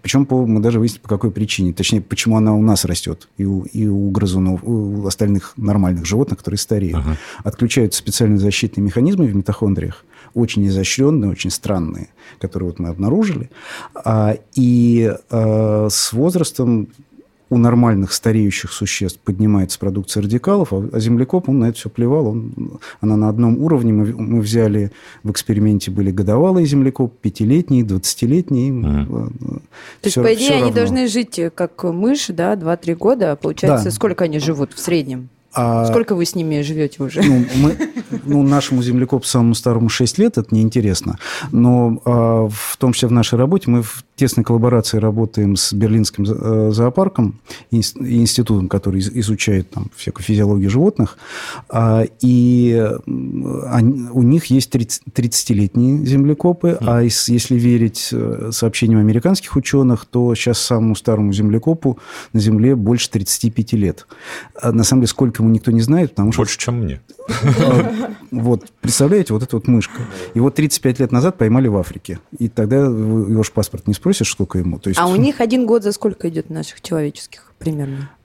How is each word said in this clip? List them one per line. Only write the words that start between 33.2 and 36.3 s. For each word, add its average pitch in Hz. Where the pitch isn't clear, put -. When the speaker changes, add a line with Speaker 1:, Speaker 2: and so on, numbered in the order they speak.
Speaker 3:
Получается, 147
Speaker 1:
Да. 113
Speaker 3:
сколько 185
они 151
живут 143
в -
среднем? 131
Speaker 1:
А 117
Speaker 3:
Сколько 208
вы 170
с -